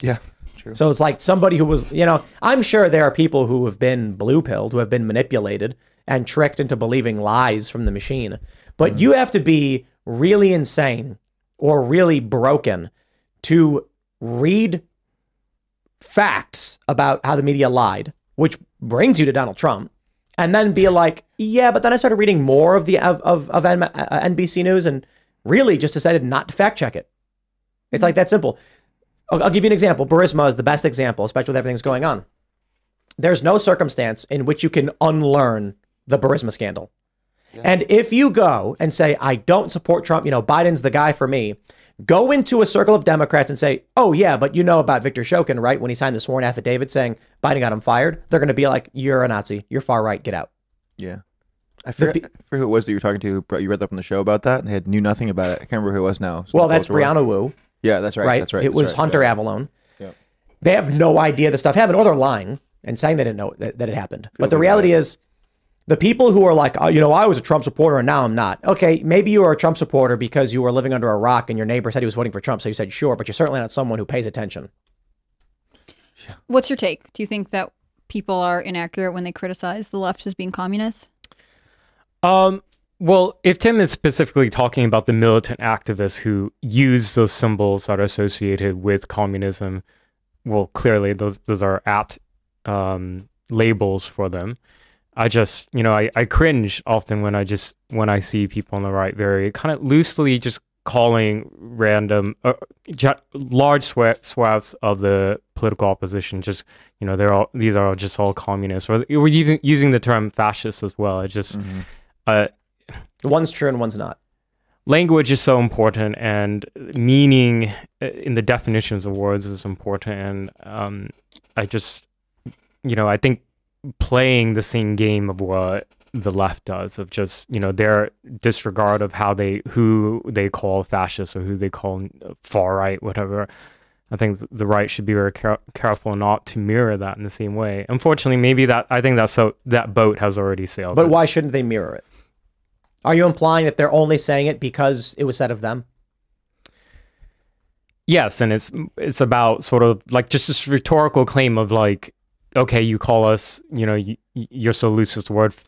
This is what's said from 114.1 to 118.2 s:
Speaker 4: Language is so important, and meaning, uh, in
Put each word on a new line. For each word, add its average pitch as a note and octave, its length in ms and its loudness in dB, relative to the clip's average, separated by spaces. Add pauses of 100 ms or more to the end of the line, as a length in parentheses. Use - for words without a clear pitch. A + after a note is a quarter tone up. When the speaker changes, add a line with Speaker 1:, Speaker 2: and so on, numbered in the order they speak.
Speaker 4:
Language D#3 440 4
is C3+ 120 2
so B2+ 180 4
important, A2 580 0
and G#2 480 -4 (300)
meaning, B2 800 4 (280)
uh, C#3 40 -6
in - 300 -8